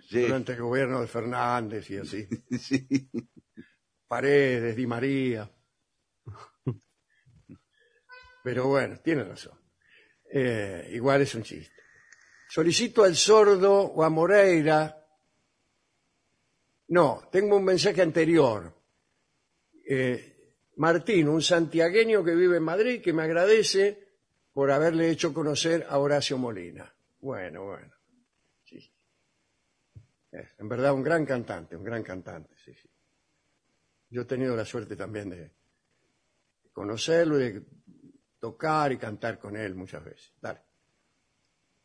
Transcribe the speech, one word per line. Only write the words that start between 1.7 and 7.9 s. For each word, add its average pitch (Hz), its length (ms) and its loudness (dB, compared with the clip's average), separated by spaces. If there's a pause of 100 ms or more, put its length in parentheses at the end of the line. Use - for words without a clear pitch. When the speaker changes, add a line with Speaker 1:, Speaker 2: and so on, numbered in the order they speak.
Speaker 2:
y 98 80 -8
así. 98 280 -12 (240)
Speaker 1:
<laughs> 123 100 -8
Sí. 135 260 -4 (1200)
Speaker 2:
Paredes, 123 680 0
Di 127 100 -4
María. 120 640 -4 (3000)